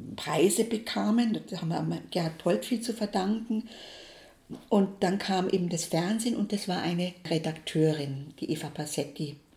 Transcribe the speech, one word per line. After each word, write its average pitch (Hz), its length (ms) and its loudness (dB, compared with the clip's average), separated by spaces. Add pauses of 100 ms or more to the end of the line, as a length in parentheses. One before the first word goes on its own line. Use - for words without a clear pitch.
(180)
Preise 175 480 4
bekamen. 220 760 2 (100)
Da 180 120 -6
haben 165 80 -2
wir 160 320 -2 (100)
Gerhard 165 280 -2
Polt 185 260 2
viel 226 160 -2
zu 233 120 -2
verdanken. 214 760 0 (1000)
Und 196 200 6 (160)
dann 190 140 2
kam 190 300 0
eben 175 200 2
das 170 160 -2
Fernsehen 220 500 0
und 208 180 0
das 202 140 -2
war 180 160 -2
eine 175 300 0 (160)
Redakteurin, 156 1120 0
die - 100 -2
Eva 156 200 -4
Passetti. - 680 -6 (200)